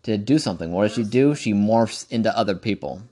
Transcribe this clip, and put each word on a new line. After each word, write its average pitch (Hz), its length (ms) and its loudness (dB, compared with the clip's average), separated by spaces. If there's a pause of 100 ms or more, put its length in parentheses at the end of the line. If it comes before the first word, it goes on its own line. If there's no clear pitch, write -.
to 110 120 0
do 113 220 2
something. 85 340 -4
What 95 120 2
does 107 100 0
she 117 100 -2
do? 131 300 2
She 120 180 -4
morphs 107 580 2
into 110 260 0
other 101 180 0
people, 90 580 -6